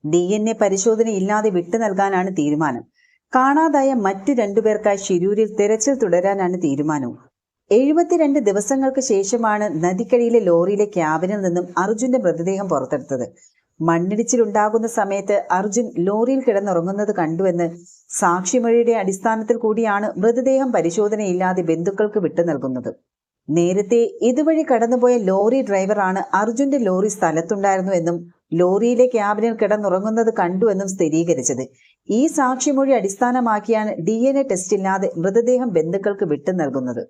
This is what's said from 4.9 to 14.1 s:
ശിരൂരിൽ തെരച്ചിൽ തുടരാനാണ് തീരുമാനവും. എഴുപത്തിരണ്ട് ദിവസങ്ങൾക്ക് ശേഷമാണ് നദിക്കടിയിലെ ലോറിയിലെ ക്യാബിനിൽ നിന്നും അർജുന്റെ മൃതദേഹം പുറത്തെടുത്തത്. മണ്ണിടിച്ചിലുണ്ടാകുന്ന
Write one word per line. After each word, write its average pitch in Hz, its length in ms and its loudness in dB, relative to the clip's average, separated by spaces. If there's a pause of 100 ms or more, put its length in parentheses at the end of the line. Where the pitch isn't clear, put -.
ശിരൂരിൽ 196 580 0
തെരച്ചിൽ 220 400 2
തുടരാനാണ് 185 640 0
തീരുമാനവും. 147 600 -2 (520)
എഴുപത്തിരണ്ട് 302 680 2
ദിവസങ്ങൾക്ക് 262 600 0
ശേഷമാണ് 208 840 0
നദിക്കടിയിലെ 233 560 2
ലോറിയിലെ 190 440 2
ക്യാബിനിൽ 180 560 -2
നിന്നും 180 260 -2 (120)
അർജുന്റെ 226 400 0
മൃതദേഹം 190 500 -2
പുറത്തെടുത്തത്. 131 580 -4 (540)
മണ്ണിടിച്ചിലുണ്ടാകുന്ന 214 1080 0